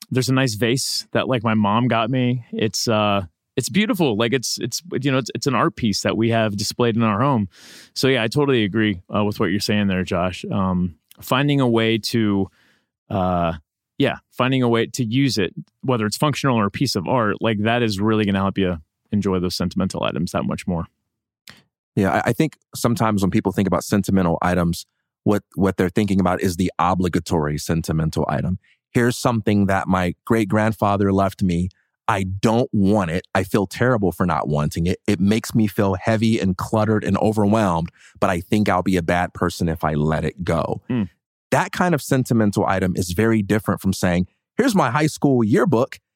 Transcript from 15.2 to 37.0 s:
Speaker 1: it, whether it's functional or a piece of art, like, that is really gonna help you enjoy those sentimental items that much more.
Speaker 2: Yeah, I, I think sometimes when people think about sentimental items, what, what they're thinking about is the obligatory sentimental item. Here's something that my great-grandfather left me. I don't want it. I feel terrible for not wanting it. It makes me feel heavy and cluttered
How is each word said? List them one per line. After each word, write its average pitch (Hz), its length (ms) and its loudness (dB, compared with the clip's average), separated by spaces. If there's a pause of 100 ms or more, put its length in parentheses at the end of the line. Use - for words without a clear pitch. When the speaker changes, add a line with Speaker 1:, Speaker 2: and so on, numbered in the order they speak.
Speaker 1:
it, 90 160 -2 (280)
whether 113 240 0
it's 107 120 -4
functional 139 400 0
or 104 80 2
a 101 60 -2
piece - 240 -4
of 90 120 -4
art, 113 340 0
like, 110 220 0
that 117 180 0
is 107 180 -2
really 107 260 2
gonna 98 140 0
help 98 180 -2
you 90 200 0 (340)
enjoy 95 280 0
those 87 160 -2
sentimental 92 480 -4
items 64 280 -4
that - 120 -2
much - 220 -6
more. 85 200 -4 (1080)
Speaker 2:
Yeah, 95 200 2
I, 107 160 0
I 120 40 0
think - 240 -2 (160)
sometimes 110 480 0
when 95 100 2
people 98 200 0
think 95 160 0
about 87 160 0
sentimental 95 580 0
items, 87 440 0 (400)
what, 101 180 2 (120)
what 95 200 2
they're 92 140 2
thinking 98 320 2
about 90 200 0
is 90 140 0
the 87 240 -2
obligatory 85 800 0
sentimental 80 720 -2
item. - 300 -2 (320)
Here's 120 260 2
something 107 480 2
that 95 240 0
my 90 260 0 (100)
great-grandfather 107 840 0
left 95 320 0
me. 90 240 0 (400)
I 101 160 0
don't 110 500 0
want 98 380 2
it. 87 220 -4
I 95 100 0
feel 98 240 0
terrible 113 440 0
for 95 140 -2
not 76 220 -2
wanting 76 380 -2
it. 90 220 -2
It 104 120 2
makes 101 360 0
me 110 120 4
feel 98 280 0
heavy 110 440 0
and 92 180 0
cluttered 107 480 0